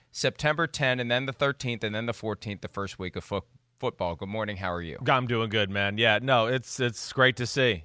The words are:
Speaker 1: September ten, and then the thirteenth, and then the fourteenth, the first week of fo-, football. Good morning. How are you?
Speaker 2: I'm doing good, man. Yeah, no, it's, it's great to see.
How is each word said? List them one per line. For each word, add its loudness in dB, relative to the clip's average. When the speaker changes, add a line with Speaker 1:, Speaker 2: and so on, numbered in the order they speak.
Speaker 1:
September 0
ten, 2
and -2
then 2
the -4
thirteenth, -2
and -2
then -2
the 0
fourteenth, -6
the -8
first -8
week -6
of -6
fo-, -4
football. -2
Good -8
morning. -4
How -2
are -4
you? -8
Speaker 2:
I'm 2
doing 0
good, 2
man. 0
Yeah, 6
no, 4
it's, -4
it's -2
great 6
to -2
see. 2